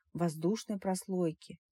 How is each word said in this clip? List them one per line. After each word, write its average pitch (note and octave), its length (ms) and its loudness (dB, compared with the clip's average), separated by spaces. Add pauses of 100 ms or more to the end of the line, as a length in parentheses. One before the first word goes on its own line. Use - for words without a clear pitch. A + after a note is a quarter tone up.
(140)
воздушной E3+ 680 0
прослойки, F#3 800 -2 (120)